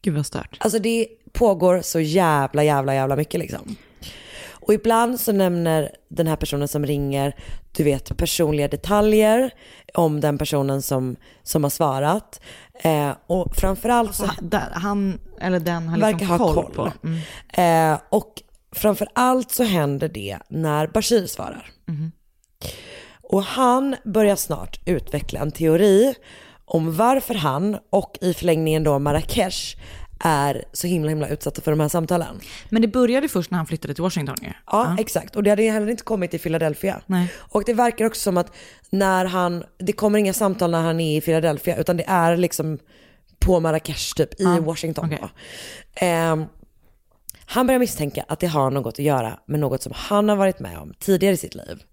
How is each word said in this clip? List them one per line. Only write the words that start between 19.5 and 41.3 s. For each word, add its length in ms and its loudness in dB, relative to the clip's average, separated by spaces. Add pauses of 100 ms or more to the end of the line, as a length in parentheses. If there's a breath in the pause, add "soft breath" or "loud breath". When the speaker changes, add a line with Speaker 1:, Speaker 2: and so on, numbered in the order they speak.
Speaker 2:
så 140 0
händer 440 0
det 300 -8 (100)
när 380 0
Bashir 400 2
svarar. 440 -12 (160)
Speaker 1:
Mhm. 260 -6 (1120 loud breath)
Speaker 2:
Och 200 0
han 640 2
börjar 320 2
snart 500 -6
utveckla 540 -4
en 120 -4
teori 640 4 (500 loud breath)
om 320 0
varför 380 2
han 440 -2 (120)
och 300 -2
i 140 0
förlängningen 500 0
då 140 2
Marrakesh 800 -2 (440 loud breath)
är 520 0
så 140 -6
himla, 220 0
himla 200 -2
utsatta 320 -6
för 100 -2
de 100 2
här 80 2
samtalen. 520 -2 (280 loud breath)
Speaker 1:
Men 140 2
det 60 4
började 400 2
först 220 -4
när 80 -2
han 80 -4
flyttade 280 -6
till 80 -6
Washington 400 -4
ju. 60 -14
Speaker 2:
Ja, 40 -12 (140)
Speaker 1:
Ja. 320 0
Speaker 2:
exakt. 380 -4
Och 60 -2
det 80 4
hade 120 4
heller 280 2
inte 140 -4
kommit 300 -4
i 40 -4
Philadelphia. 680 -2
Speaker 1:
Nej. 280 0
Speaker 2:
Och 320 -4
det 80 0
verkar 300 2
också 160 -2
som 160 0
att 160 0 (380 loud breath)
när 340 2
han, 400 -2 (140)
det 140 -2
kommer 260 2
inga 140 2
samtal 380 0
när 120 2
han 180 0
är 160 0
i 40 2
Philadelphia, 560 0